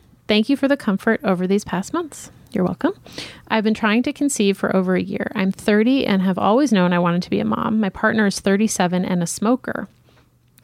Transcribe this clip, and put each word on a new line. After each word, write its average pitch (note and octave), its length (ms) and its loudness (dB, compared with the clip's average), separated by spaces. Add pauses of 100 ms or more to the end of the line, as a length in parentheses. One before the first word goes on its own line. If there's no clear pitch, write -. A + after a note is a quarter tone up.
(280)
Thank G#3+ 200 2
you C#4 80 2
for C4+ 120 0
the C#4 80 2
comfort A3 480 0
over F#3 220 0
these G3 180 0
past - 280 -6
months." E4 380 -8 (220)
You're F#3+ 120 0
welcome. C#4 280 -2 (560)
"I've A3 160 0
been A3 100 2
trying A3 300 0
to D4 80 -4
conceive G#3+ 460 0
for - 160 -2
over F#3 220 2
a F3+ 60 0
year. F#3+ 320 -6
I'm G3 180 0
thirty A3 540 2
and F#3+ 160 2
have F#3 160 0
always A3+ 340 2
known F3+ 200 4
I F3 60 2
wanted F3 240 0
to - 80 -8
be G3 100 0
a G#3+ 40 -2
mom. A3 360 -2
My G3+ 100 0
partner A3 360 0
is G3 140 -2
thirty-seven F#3+ 640 0
and F3 180 -2
a E3+ 40 -2
smoker. - 600 -2 (760)